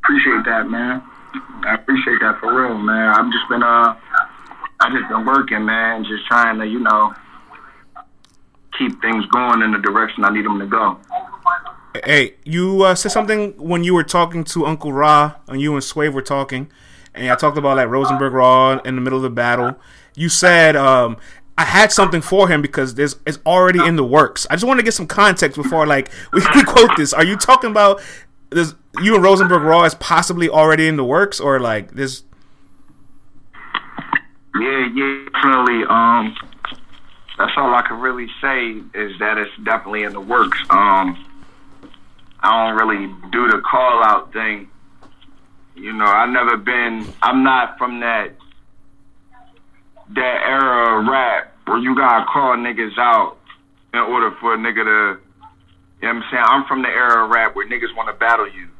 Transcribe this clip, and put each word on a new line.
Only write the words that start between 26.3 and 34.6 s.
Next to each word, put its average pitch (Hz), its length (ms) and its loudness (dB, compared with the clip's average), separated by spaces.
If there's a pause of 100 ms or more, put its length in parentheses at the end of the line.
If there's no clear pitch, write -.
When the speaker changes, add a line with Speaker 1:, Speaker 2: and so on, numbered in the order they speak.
Speaker 2:
we, 185 100 2 (120)
we 277 80 8
quote - 340 6
this. 147 160 -2
Are 160 120 2
you 196 120 -2
talking 254 340 4
about 202 300 4 (500)
this, 160 240 -2 (280)
you 214 120 2
and 185 100 4
Rosenberg 185 380 4
Raw 165 220 6
is 160 100 2
possibly 170 560 0
already 156 360 4
in 156 100 0
the 139 80 -2
works, 175 360 0
or, 135 180 2
like, 110 340 -4
this? 135 320 -8 (2250)
Speaker 1:
Yeah, 131 400 -2